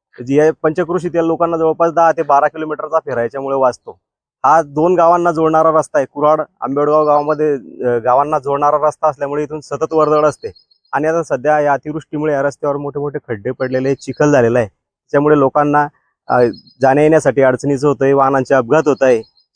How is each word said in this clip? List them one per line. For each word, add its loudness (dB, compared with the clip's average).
जे 2
पंचक्रोशीतील -2
लोकांना -2
जवळपास 0
दहा 2
ते -4
बारा 2
किलोमीटरचा -6
फिरायच्यामुळे -4
वाचतो. -2
हा 4
दोन 0
गावांना 2
जोडणारा 2
रस्ता 0
आहे, 0
कुऱ्हाड 0
आंबेवडगाव 0
गावामध्ये, 0
अ, 0
गावांना 0
जोडणारा 0
रस्ता -2
असल्यामुळे -4
इथून -8
सतत -8
वर्दळ 2
असते -4
आणि -2
आता 0
सध्या -2
या 0
अतिवृष्टीमुळे -6
या 0
रस्त्यावर -4
मोठे -10
मोठे -6
खड्डे -8
पडलेले -4
आहेत, 0
चिखल -2
झालेला 2
आहे, -2
त्यामुळे 2
लोकांना, 0
अ, 2
जाण्या 2
येण्यासाठी 2
अडचणीचं 0
होतंय, 0
वाहनांचे 2
अपघात 2
होत 2
आहे, 2